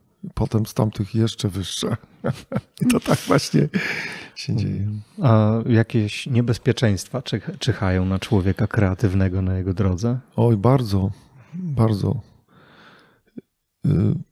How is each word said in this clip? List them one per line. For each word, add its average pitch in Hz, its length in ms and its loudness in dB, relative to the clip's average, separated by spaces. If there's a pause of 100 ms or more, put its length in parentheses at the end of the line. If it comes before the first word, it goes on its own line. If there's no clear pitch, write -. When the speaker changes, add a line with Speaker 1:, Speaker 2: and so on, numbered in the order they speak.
(340)
Speaker 1:
Potem 107 320 -2
z - 80 -16
tamtych 110 400 -2
jeszcze 110 340 0
wyższe. 98 480 -4 (400)
<laughs> - 460 -8
I - 40 0
to 247 140 2
tak - 180 0
właśnie - 500 2 (640)
się - 220 -6
dzieje. 98 320 -2 (340)
Speaker 2:
A 110 280 6 (160)
jakieś 110 600 2
niebezpieczeństwa 120 960 0
czych-, - 360 -6
czyhają 92 460 0
na 95 140 0
człowieka 95 480 0
kreatywnego 95 760 0
na 92 140 0
jego 92 180 -2
drodze? 98 440 0 (180)
Speaker 1:
Oj, 117 200 4
bardzo, 101 540 2 (440)
bardzo. 113 640 0 (1700)
Y, - 40 4 (420)